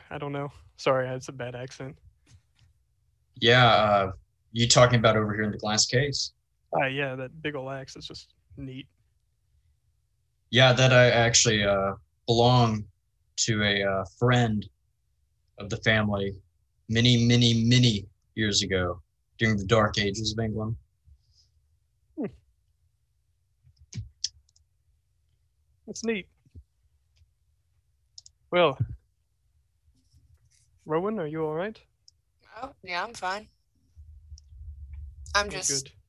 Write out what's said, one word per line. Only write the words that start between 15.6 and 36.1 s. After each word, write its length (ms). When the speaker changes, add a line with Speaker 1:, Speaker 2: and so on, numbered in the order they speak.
Speaker 2:
the 100
family 540
many, 380
many, 380
many 420
years 260
ago 400
during 160
the 100
dark 320
ages 340
of 120
England. 320
Speaker 1:
Hmm. 100
That's 160
neat. 240
Well, 280
Rowan, 320
are 80
you 180
all 100
right? 240
Speaker 3:
Oh, 100
yeah, 220
I'm 80
fine. 340
I'm 140
Speaker 1:
Okay, 100
Speaker 3:
just 260
Speaker 1:
good. 80